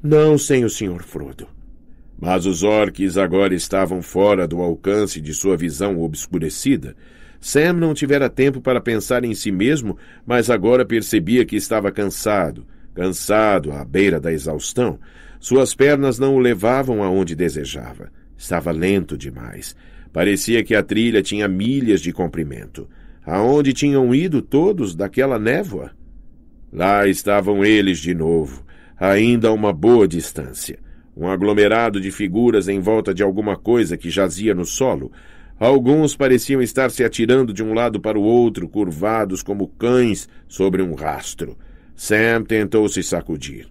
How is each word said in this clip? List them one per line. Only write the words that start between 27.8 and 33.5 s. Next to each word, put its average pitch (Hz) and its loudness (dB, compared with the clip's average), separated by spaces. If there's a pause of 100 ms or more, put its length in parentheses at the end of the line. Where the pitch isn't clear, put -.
de 85 -2
novo, 80 -2 (340)
ainda 110 2
a 110 4
uma 107 0
boa 101 6
distância. 80 -8 (360)
Um 87 -6
aglomerado 104 2
de 95 -6
figuras 104 0
em 98 -2
volta 98 0
de 92 0
alguma 98 -2